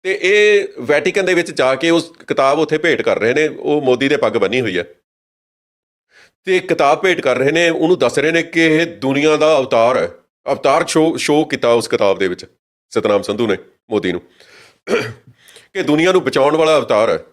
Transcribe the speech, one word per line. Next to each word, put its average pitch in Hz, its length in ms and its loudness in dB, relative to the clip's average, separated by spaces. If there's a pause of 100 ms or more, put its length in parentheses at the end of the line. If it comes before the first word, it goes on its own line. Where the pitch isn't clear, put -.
ਤੇ 190 200 -4
ਇਹ 208 460 2 (120)
ਵੈਟੀਕਨ 147 440 0
ਦੇ 180 100 0
ਵਿੱਚ 170 160 0
ਜਾ 135 240 0
ਕੇ 165 160 -2
ਉਸ 165 220 0 (160)
ਕਿਤਾਬ 139 300 2
ਉੱਥੇ 156 200 -2
ਭੇਟ 135 240 0
ਕਰ 104 160 0
ਰਹੇ 113 160 0
ਨੇ, 151 140 0
ਉਹ 147 340 -2
ਮੋਦੀ 127 260 2
ਦੇ - 80 2
ਪੱਗ 110 160 0
ਬੰਨੀ 110 280 0
ਹੋਈ 95 180 -4
ਹੈ, 87 60 -6 (1600)
ਤੇ 185 140 0
ਕਿਤਾਬ 160 440 0
ਭੇਟ 185 180 0
ਕਰ 123 180 0
ਰਹੇ 139 140 0
ਨੇ, 165 180 2
ਉਹਨੂੰ 160 280 0
ਦੱਸ 127 200 0
ਰਹੇ 156 140 0
ਨੇ 165 100 0
ਕਿ 165 180 -4
ਇਹ 160 260 2
ਦੁਨੀਆ 147 500 0
ਦਾ 156 220 2
ਅਵਤਾਰ 123 380 2
ਹੈ। 90 120 -2 (440)
ਅਵਤਾਰ 143 340 0
ਸ਼ੋ-, 165 300 0
ਸ਼ੋ 151 280 0
ਕੀਤਾ 127 280 0
ਉਸ 117 160 0
ਕਿਤਾਬ 98 300 0
ਦੇ 95 100 0
ਵਿੱਚ - 180 -8 (440)
ਸਤਨਾਮ 104 320 0
ਸੰਧੂ 107 240 -4
ਨੇ 95 100 -2 (340)
ਮੋਦੀ 95 220 -2
ਨੂੰ - 100 -8 (1500)
ਕਿ 190 100 -6
ਦੁਨੀਆ 160 300 0
ਨੂੰ 185 120 2
ਬਚਾਉਣ 139 320 2
ਵਾਲਾ 156 220 2
ਅਵਤਾਰ 110 320 0
ਹੈ। 82 80 -2 (140)